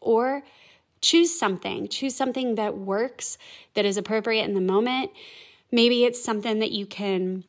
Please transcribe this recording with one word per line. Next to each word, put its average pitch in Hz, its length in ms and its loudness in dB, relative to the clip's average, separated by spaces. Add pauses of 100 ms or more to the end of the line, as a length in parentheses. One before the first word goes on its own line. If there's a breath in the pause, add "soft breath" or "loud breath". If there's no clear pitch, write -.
Or 254 420 2 (560 soft breath)
choose 339 380 4
something, 196 500 -4
choose 269 280 -6
something 254 400 -2
that 208 220 -2
works, 202 600 -4 (380 loud breath)
that 208 100 2
is 196 100 0
appropriate 220 480 -2
in 202 120 -2
the 190 60 2
moment, 240 500 2 (640 loud breath)
maybe 240 320 6
it's 240 180 0
something 214 360 -2
that 220 100 0
you 202 160 -6
can 185 640 -4